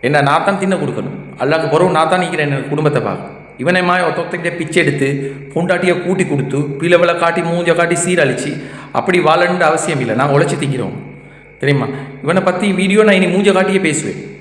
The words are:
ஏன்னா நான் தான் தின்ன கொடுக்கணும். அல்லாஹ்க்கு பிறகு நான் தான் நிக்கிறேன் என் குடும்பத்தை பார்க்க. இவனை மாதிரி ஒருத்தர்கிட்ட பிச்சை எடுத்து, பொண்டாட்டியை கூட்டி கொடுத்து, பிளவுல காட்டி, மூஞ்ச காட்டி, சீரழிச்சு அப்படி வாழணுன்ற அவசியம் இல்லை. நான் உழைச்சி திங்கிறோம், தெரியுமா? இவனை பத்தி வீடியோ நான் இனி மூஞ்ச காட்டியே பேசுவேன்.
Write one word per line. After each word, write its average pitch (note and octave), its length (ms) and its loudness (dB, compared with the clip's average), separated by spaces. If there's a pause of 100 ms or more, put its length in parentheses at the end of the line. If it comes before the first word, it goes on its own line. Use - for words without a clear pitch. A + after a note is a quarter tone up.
ஏன்னா C#3+ 200 2
நான் D3 220 2
தான் G3 140 0
தின்ன F#3+ 180 -2
கொடுக்கணும். C3 420 -6 (200)
அல்லாஹ்க்கு C#3+ 320 0
பிறகு E3+ 200 2
நான் D#3+ 180 2
தான் F#3 120 2
நிக்கிறேன் E3 180 -4
என் C#3+ 300 -2
குடும்பத்தை D3 340 0
பார்க்க. G2 260 -6 (300)
இவனை F3+ 240 0
மாதிரி F3 260 2
ஒருத்தர்கிட்ட E3+ 480 -4
பிச்சை E3 260 0
எடுத்து, C#3 540 -2 (180)
பொண்டாட்டியை F3 480 0
கூட்டி F#3 220 0
கொடுத்து, C#3 340 -2
பிளவுல E3+ 600 2
காட்டி, E3+ 220 0
மூஞ்ச E3+ 340 0
காட்டி, C#3+ 200 2
சீரழிச்சு D3 680 0 (300)
அப்படி F3 280 0
வாழணுன்ற F3 400 2
அவசியம் D#3 400 0
இல்லை. A#2 140 -2
நான் C3+ 160 2
உழைச்சி C#3+ 300 2
திங்கிறோம், B2+ 320 -4 (680)
தெரியுமா? C3+ 280 2 (360)
இவனை F3 200 2
பத்தி F#3+ 300 0
வீடியோ G3 300 2
நான் G#3 120 6
இனி F#3 120 4
மூஞ்ச F#3+ 260 2
காட்டியே F#3+ 280 2
பேசுவேன். - 600 -4